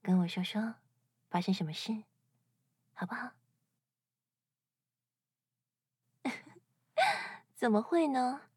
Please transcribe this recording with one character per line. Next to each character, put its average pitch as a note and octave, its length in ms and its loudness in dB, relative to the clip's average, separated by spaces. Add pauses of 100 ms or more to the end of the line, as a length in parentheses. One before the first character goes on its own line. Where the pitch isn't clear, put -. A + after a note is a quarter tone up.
跟 F#3 160 4
我 F3 100 4
说 F3+ 160 -4
说 A3+ 300 -4 (560)
发 F3 100 0
生 F#3+ 140 2
什 F3 100 -2
么 D#3 80 -6
事， A3 320 -6 (880)
好 - 140 -8
不 - 80 -8
好？ - 160 -10 (3000)
<laughs> C4 60 -2 (1200)
怎 A#3+ 180 2
么 G#3 80 4
会 D#4+ 280 2
呢？ C4 340 0 (140)